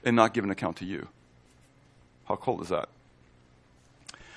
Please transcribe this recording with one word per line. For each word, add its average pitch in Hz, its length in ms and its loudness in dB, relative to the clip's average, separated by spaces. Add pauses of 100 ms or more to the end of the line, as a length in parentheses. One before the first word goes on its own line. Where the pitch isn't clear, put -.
and 117 120 4
not 113 160 8
give 117 120 0
an 98 60 -2
account 92 280 -4
to 92 60 -10
you. 92 240 -8 (1160)
How 104 100 -2
cool - 260 -4
is 87 80 -10
that? 82 180 -2 (1500)